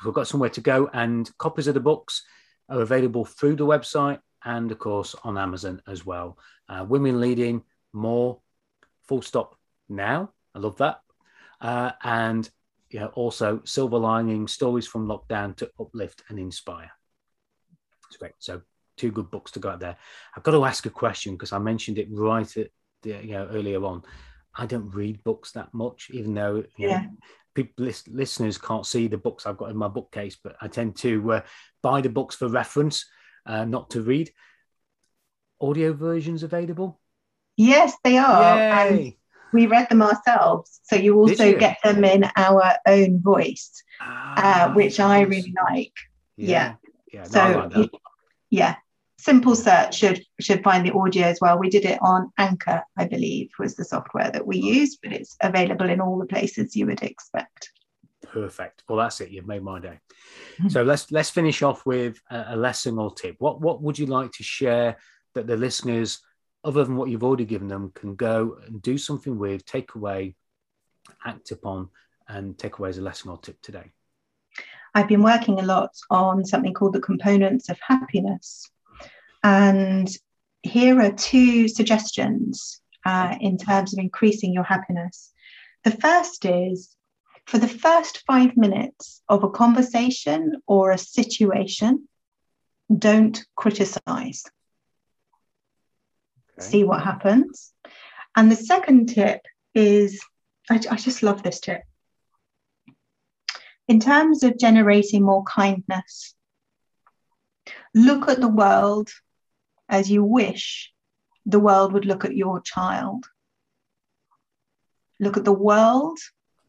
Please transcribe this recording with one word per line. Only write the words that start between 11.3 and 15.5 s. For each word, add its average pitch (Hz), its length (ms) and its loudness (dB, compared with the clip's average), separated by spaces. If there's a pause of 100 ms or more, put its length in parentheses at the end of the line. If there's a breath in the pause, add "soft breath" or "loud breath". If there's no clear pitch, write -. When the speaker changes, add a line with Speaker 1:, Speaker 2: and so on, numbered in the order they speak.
Speaker 1:
Uh, 123 340 -8 (100)
and, 113 440 -4 (440)
you 113 80 -14
know, 107 160 -10
also 113 480 -6
Silver 123 340 -4
Lining, 113 500 -2
Stories 123 380 -4
from 110 220 -10
Lockdown 104 480 -10